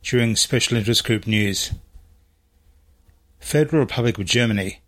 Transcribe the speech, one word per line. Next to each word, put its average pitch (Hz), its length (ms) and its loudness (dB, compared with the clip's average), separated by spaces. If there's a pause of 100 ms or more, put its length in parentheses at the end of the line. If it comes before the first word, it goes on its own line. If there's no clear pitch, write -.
during 117 340 0
Special - 400 0
Interest 110 260 0
Group 113 240 -2
News. 104 460 0 (1700)
Federal 151 420 0
Republic 117 360 0
of 101 80 -4
Germany 104 640 0